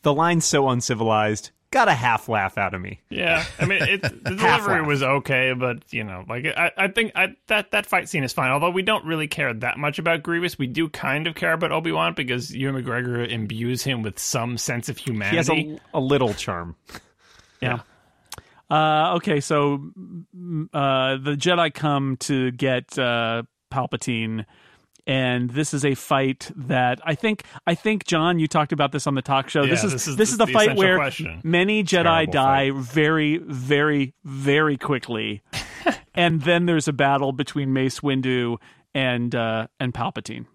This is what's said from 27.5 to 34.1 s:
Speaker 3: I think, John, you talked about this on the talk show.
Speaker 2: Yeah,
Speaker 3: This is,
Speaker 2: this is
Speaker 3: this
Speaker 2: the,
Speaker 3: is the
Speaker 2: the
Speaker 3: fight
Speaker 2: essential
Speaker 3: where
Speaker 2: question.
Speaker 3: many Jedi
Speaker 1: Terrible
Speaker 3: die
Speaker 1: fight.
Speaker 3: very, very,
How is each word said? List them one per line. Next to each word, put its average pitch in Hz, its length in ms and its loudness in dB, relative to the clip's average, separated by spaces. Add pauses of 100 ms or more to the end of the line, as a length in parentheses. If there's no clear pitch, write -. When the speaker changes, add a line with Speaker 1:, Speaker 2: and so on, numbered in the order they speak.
Speaker 3:
I 170 100 2
think, 214 300 -2
John, 170 340 2
you 156 80 2
talked 151 260 0
about 143 180 0
this 147 160 -4
on 139 80 0
the 131 60 0
talk 135 280 0
show. 147 140 2
Speaker 2:
Yeah, 135 60 4
Speaker 3:
This 165 160 2
is, 185 80 0
Speaker 2:
this 127 140 -4
is 139 100 -4
Speaker 3:
this 214 120 4
Speaker 2:
the, - 40 0
Speaker 3:
is 226 40 -2
the 220 100 6
Speaker 2:
the - 60 -2
Speaker 3:
fight 214 140 6
Speaker 2:
essential 208 160 4
Speaker 3:
where 185 140 6
Speaker 2:
question. 139 480 -4
Speaker 3:
many 190 380 2
Jedi 175 200 2
Speaker 1:
Terrible 160 300 4
Speaker 3:
die 135 380 4
Speaker 1:
fight. 135 120 -4
Speaker 3:
very, 151 540 2
very, 143 760 0 (120)